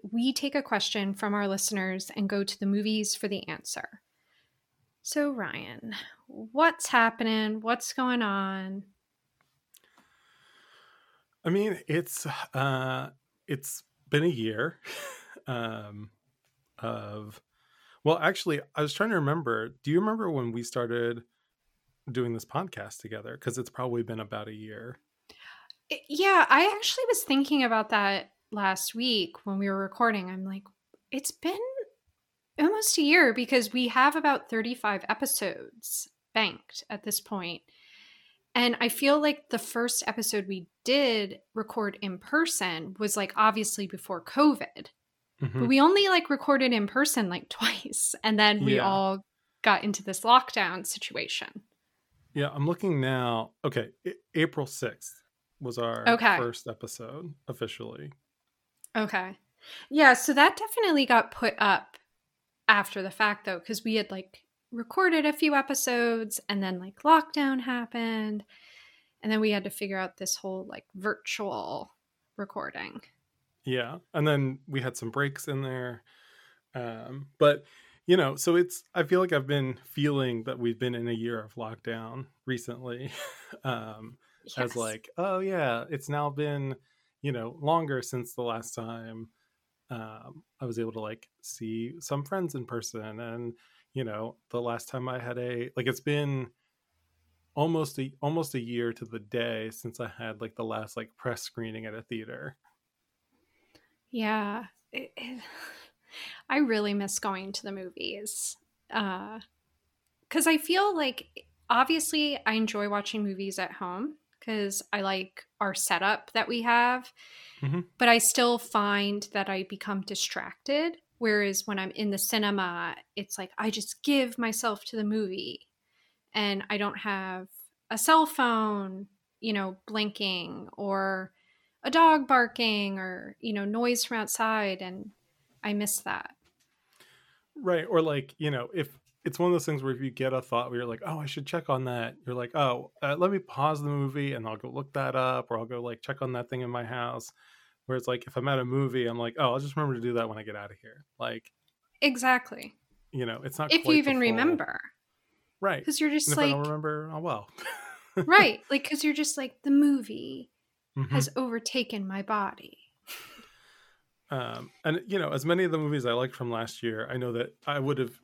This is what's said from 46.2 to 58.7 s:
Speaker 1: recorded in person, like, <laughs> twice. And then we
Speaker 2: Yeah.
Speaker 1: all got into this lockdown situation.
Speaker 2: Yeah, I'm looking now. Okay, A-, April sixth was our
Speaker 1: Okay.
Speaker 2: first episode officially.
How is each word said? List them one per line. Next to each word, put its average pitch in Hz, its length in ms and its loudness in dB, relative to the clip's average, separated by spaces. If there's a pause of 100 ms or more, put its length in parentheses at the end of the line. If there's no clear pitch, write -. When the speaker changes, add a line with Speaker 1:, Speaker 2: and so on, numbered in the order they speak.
Speaker 1:
recorded 269 420 4
in 214 140 2
person, 254 440 2
like, 180 200 -6
<laughs> - 0 -
twice. - 640 -2 (100)
And 214 140 2
then 208 260 6
we 202 120 4
Speaker 2:
Yeah. - 100 4
Speaker 1:
all 196 400 2 (380)
got 208 200 6
into 202 200 -2
this 190 180 -6
lockdown 208 640 4
situation. - 760 -8 (720)
Speaker 2:
Yeah, 143 180 0
I'm 139 140 0
looking 170 340 0
now. 123 520 0 (120)
Okay, 127 240 -2 (160)
A-, 180 80 -6 (220)
April 156 320 0
sixth - 560 -10 (360)
was 120 200 -6
our 117 280 -2
Speaker 1:
Okay. 233 300 6
Speaker 2:
first 120 300 -4
episode 123 640 -12 (140)
officially. 117 640 -10 (840)